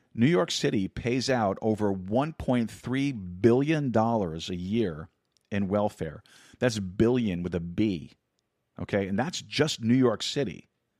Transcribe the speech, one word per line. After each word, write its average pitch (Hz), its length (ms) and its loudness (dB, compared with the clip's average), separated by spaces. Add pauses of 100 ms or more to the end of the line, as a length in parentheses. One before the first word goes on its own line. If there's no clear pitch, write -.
(140)
New 117 140 4
York 175 240 2
City 123 360 0
pays 120 400 -2
out 117 320 2
over 107 320 0
one 107 420 -2
point 120 360 0
three 135 420 -2
billion 120 800 2
dollars 110 600 0
a 95 40 -4
year 90 540 -2 (420)
in 101 160 -2
welfare. 98 540 -2 (380)
That's 120 180 2
billion 104 640 0
with 87 140 -4
a 87 40 0
B, 87 520 -2 (680)
okay? 98 280 0
And 98 100 -2
that's 143 240 -4
just 143 400 -2
New 117 140 4
York 123 260 4
City, - 480 -6 (300)